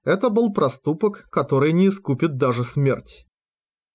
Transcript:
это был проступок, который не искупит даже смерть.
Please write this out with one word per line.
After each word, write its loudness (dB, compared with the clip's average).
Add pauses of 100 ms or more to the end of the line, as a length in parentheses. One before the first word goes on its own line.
это 0
был 2
проступок, -2
который 0
не 4
искупит -2
даже 0
смерть. -4 (680)